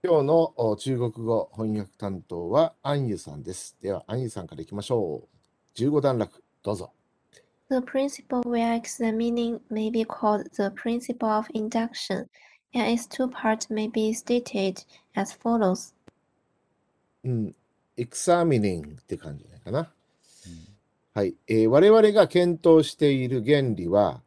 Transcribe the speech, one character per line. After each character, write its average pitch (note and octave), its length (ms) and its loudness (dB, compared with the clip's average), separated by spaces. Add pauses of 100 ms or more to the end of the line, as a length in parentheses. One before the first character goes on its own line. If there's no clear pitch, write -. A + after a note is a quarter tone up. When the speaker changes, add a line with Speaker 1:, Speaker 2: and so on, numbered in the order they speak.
Speaker 1:
今 E3+ 140 4
日 C#3 60 2
の、 E3 320 2
お、 A2+ 180 0
中 C3 240 -4
国 A#2 140 -2
語 A2+ 420 -2
翻 G#2+ 240 -4
訳 F#2+ 180 -8
担 G2 300 -8
当 F2 240 -8
は D#3+ 320 2
ア C#3+ 120 -4
ン C#3 120 -2
ユ G2+ 100 -4
さ D2 200 -14
ん C#2 80 -14
で F#2 80 -12
す。 - 280 -16
で G2 120 -6
は、 F2+ 160 -6
ア G#2+ 80 -6
ン B2+ 60 -4
ユ A2+ 80 -8
さ F#2+ 120 -12
ん D#2+ 60 -14
か D2+ 80 -18
ら D#2 60 -12
い - 40 -12
き - 80 -14
ま G2+ 80 -8
し - 80 -10
ょ G2 320 -2
う。 - 60 -20 (460)
十 C3 160 -2
五 D3 100 2
段 C3 180 2
落、 - 240 -6 (220)
ど G2+ 80 -2
う G#2 40 -2
ぞ。 F2 140 -12 (800)
Speaker 2:
The C4 60 0
principle C4 760 -4
we A#3 100 0
are A#3 140 2
examining A#3 840 -2 (100)
may G#3+ 220 -2
be A3+ 120 0
called G#3+ 500 0
the G3 200 -2
principle A#3+ 580 -4
of G#3+ 220 0
induction, A3+ 720 -4 (480)
and A#3 160 0
its A#3 160 -2
two B3+ 220 -4
parts A3 440 -2
may G#3+ 160 -4
be A3 240 0
stated A3 720 -2 (300)
as G3 240 -4
follows. A3 560 0 (1300)
Speaker 1:
う C3 60 -6
ん、 A2 260 -2 (420)
examining A#2 1040 0
っ - 40 -20
て F2+ 120 -8
感 D2 220 -14
じ - 60 -20 (200)
か - 60 -12
な。 B2+ 120 -2
Speaker 3:
う - 20 -
ん。 - 20 -10 (1300)
Speaker 1:
は G#2 80 0
い。 F2+ 140 -2 (100)
え A2+ 220 4
ー、 - 0 -
我 D#3 200 8
々 G#3+ 220 8
が G3+ 160 6
検 F3 340 2
討 D#3+ 240 8
し - 120 -8
て C#3+ 160 2
い C3 160 0
る A#2+ 160 -2
原 C#3+ 160 4 (160)
理 F2 100 -6
は E2+ 400 2